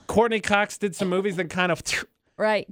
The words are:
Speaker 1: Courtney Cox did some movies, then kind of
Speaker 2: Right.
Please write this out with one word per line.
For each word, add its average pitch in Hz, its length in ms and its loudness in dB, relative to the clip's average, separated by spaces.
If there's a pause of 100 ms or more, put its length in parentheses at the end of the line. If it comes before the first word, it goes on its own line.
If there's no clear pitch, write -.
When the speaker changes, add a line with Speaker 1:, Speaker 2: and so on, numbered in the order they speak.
Speaker 1:
Courtney 220 320 4
Cox 202 380 0
did 202 180 -4
some 190 140 -2
movies, 190 260 0
then 170 140 -4
kind 175 240 0
of - 80 -6 (560)
Speaker 2:
Right. 214 340 0